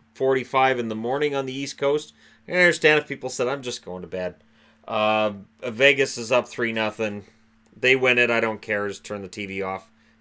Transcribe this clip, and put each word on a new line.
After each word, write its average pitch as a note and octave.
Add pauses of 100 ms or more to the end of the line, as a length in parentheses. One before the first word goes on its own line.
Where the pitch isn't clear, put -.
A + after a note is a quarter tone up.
(140)
forty-five C3
in A#2
the A2
morning C#3
on C3+
the C3
East C3+
Coast. D3 (340)
I -
understand E3
if -
people C3
said, B2
"I'm C#3
just B2
going F2+
to F2
bed." F2+ (520)
Uh, G#2+ (280)
Vegas C3
is A#2
up B2
three A#2
nothing. G#2+ (500)
They B2+
win B2+
it. A#2+
I A#2
don't A2
care. G#2
Just G2
turn G2+
the F#2
T G#2
V F#2+
off. F#2+ (300)